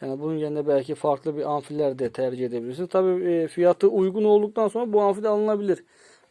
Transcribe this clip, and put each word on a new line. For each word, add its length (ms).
Yani 180
bunun 160
yerine 320
belki 260
farklı 420
bir 60
amfiler 560
de 140
tercih 340
edebilirsiniz. 420
Tabii, 360
e, 240
fiyatı 400
uygun 360
olduktan 440
sonra 240
bu 100
amfi 200
de 60
alınabilir. 560